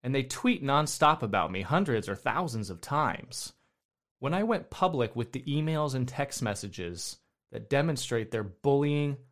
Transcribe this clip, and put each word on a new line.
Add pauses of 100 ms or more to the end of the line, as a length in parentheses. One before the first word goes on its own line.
and
they
tweet
nonstop
about
me
hundreds
or
thousands
of
times. (680)
When
I
went
public
with
the
emails
and
text
messages (340)
that
demonstrate
their
bullying (140)